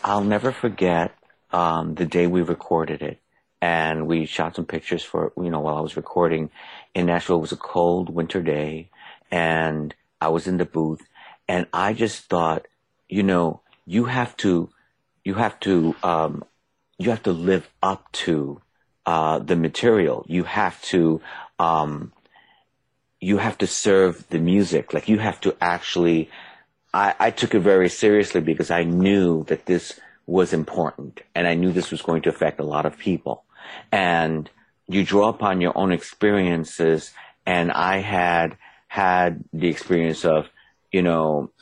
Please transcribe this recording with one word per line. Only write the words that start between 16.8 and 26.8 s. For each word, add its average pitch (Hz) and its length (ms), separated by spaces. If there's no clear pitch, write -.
you 101 140
have 113 140
to 101 80
live 87 360
up 95 280
to, 71 380
uh, 80 360
the 90 160
material. 85 720
You 85 180
have 98 400
to, 80 360
um, 76 540
you 98 160
have 101 220
to 98 80
serve 95 640
the 85 80
music. 85 560
Like, - 120
you 107 120
have 107 240
to 98 180
actually, 87 680